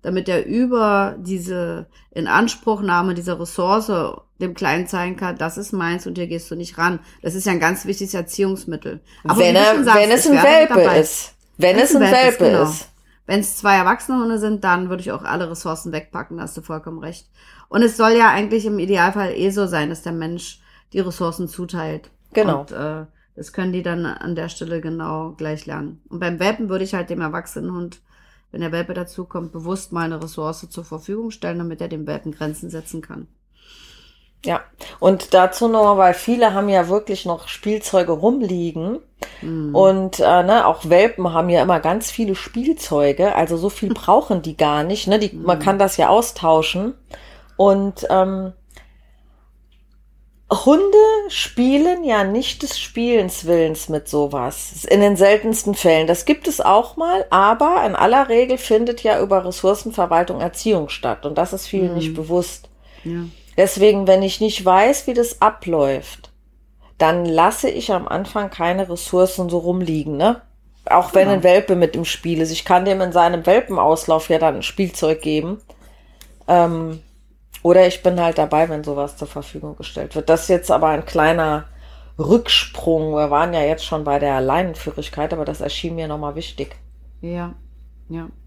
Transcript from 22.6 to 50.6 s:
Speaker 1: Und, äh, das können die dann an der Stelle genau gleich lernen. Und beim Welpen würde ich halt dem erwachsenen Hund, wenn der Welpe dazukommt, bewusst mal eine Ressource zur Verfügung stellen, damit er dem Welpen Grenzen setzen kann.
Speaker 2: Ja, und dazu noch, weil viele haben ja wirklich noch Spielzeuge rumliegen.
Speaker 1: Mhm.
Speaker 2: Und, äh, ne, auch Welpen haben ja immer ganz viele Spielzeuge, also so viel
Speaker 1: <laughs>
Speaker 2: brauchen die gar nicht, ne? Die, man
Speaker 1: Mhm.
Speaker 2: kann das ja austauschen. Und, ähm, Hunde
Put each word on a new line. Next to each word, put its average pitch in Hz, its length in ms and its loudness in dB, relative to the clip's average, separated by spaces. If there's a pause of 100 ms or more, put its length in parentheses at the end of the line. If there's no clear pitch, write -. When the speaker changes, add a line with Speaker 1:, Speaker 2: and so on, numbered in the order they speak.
Speaker 1:
Und, 147 100 -16
äh, 156 320 -10 (320)
das - 160 -16
können 185 200 -4
die 180 100 -6
dann 170 220 -6
an 165 300 -8
der 165 140 -8
Stelle 165 320 -10
genau 160 520 -8
gleich 156 320 -10
lernen. 147 440 -12
Und 175 100 -14
beim 175 220 -6
Welpen 214 280 -4
würde 190 160 -4
ich 190 100 -8
halt 175 160 -6
dem 175 100 -8
erwachsenen 170 520 -10
Hund, 175 280 -12 (500)
wenn - 100 -12
der 165 120 -8
Welpe 170 220 -6
dazukommt, 175 580 -12
bewusst 175 400 -10
mal 170 120 -4
eine 160 180 -8
Ressource 160 460 -10
zur 170 160 -16
Verfügung 202 460 -10
stellen, 175 280 -10
damit 170 220 -10
er 170 80 -8
dem 156 180 -10
Welpen 151 260 -10
Grenzen 156 360 -10
setzen 160 320 -14
kann. - 280 -18 (1160)
Speaker 2:
Ja, - 180 -4 (360)
und 190 360 2
dazu 185 340 4
noch, 208 300 4
weil 180 160 6
viele 226 400 2
haben 202 140 -2
ja 180 200 2
wirklich 202 380 -4
noch 170 220 -6
Spielzeuge 196 640 -2
rumliegen. 180 840 -2 (420)
Speaker 1:
Mhm. 156 340 -6
Speaker 2:
Und, 190 440 4
äh, 175 240 6
ne, 202 240 4
auch 160 220 0
Welpen 185 440 4
haben 170 180 0
ja 170 120 4
immer 180 180 2
ganz 190 300 -2
viele 208 240 -4
Spielzeuge, 190 1000 0
also 165 220 0
so 175 140 -4
viel 202 200 -6
Speaker 1:
<laughs> 240 40 -2
Speaker 2:
brauchen 196 480 2
die 156 140 -10
gar 147 260 0
nicht, 196 240 -4
ne? 208 120 2
Die, 202 240 -4
man 170 160 0
Speaker 1:
Mhm. 151 40 -10
Speaker 2:
kann 196 160 0
das 196 180 2
ja 165 120 4
austauschen. 190 840 2 (600)
Und, 196 540 2
ähm, 190 420 0 (2000)
Hunde 381 460 4 (300)